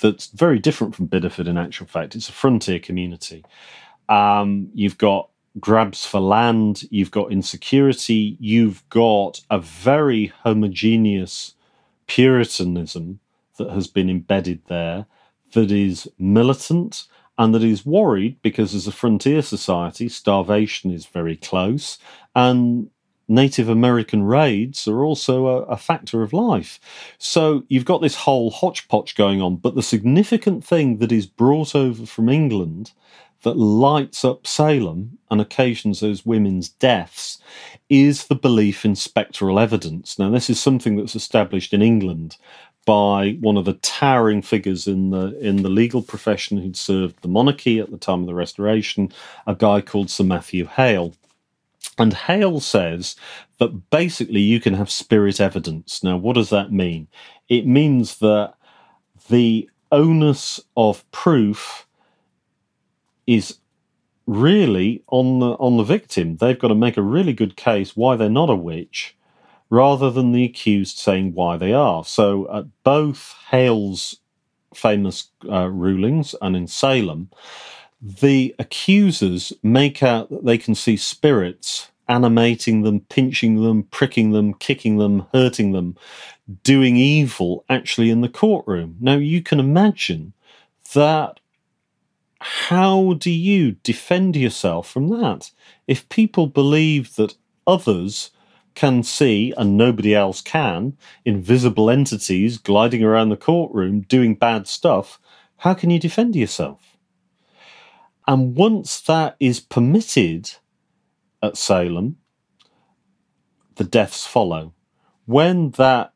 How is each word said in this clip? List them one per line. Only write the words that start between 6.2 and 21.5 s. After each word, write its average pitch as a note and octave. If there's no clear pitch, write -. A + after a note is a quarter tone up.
you've G2
got G#2
insecurity, A2
you've A2
got G#2+
a G2+
very A2
homogeneous G#2+
Puritanism F#2
that -
has F#2
been F#2+
embedded F2+
there F2
that A2
is G2
militant B2
and A2+
that A2+
is A2
worried C#3+
because G#2
as F#2+
a G#2
frontier C3+
society, F#2+
starvation G2+
is E2
very E2
close G2